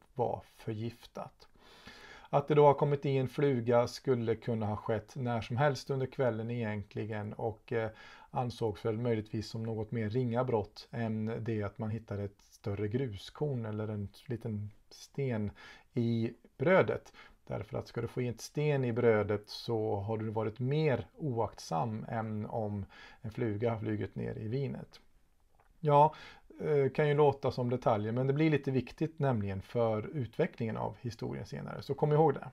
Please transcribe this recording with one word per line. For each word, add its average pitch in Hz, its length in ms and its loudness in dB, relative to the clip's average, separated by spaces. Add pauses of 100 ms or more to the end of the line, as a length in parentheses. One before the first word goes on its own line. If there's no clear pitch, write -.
(140)
var 113 280 -2 (140)
förgiftat. - 920 -10 (840)
Att 143 180 0
det 151 80 2
då 147 100 10
har 143 80 10
kommit 143 320 0
i 135 120 2
en 131 120 0
fluga 120 580 4
skulle 117 480 0
kunna 113 300 -2
ha 104 100 0
skett 107 400 -4
när 120 260 -2
som 117 160 -4
helst 143 320 2
under 135 160 -2
kvällen 117 460 0
egentligen 107 840 -4
och, - 400 -6
eh, 110 160 0 (420)
ansågs 117 540 -4
väl 110 120 0
möjligtvis 113 520 -2
som 113 140 -8
något 110 280 -6
mer 113 180 -2
ringa 120 340 0
brott 117 480 -2
än 113 520 -2
det 107 200 0
att 98 140 -6
man 110 120 -4
hittade 107 340 -4
ett 101 180 -8
större 101 460 -4
gruskorn 123 800 -4
eller 107 220 -4
en 104 220 -4 (160)
liten 104 460 -6 (180)
sten 117 640 -4 (420)
i 117 400 0 (240)
brödet. 165 560 4 (340)
Därför 123 300 -6
att 110 100 -6
ska - 140 -6
du 117 60 -2
få 127 140 -6
i 123 60 -2
en 117 100 -6
sten 147 460 -2
i 120 100 0
brödet 107 560 4
så 107 460 -2
har 104 220 -2
du 110 120 -4
varit 110 300 -2
mer 139 480 0 (100)
oaktsam 117 920 -2
än 110 360 -4
om 104 400 -4 (360)
en 107 100 -8
fluga 117 400 -2
har 110 80 -4
flugit 104 360 -4
ner 117 220 -6
i 113 100 -8
vinet. - 520 -6 (800)
Ja, 147 340 6 (460)
eh, 139 320 2
kan 151 160 2
ju 147 60 4
låta 143 380 4
som 123 180 -2
detaljer, 110 420 2
men 127 160 0
det 135 60 2
blir 156 160 4
lite 143 220 2
viktigt 131 480 -2
nämligen 101 420 0
för 113 460 0
utvecklingen 123 680 -4
av 113 240 -4
historien 123 440 -6
senare, - 360 -10
så - 120 -4
kom 147 180 2
ihåg 151 220 6
det. - 200 -10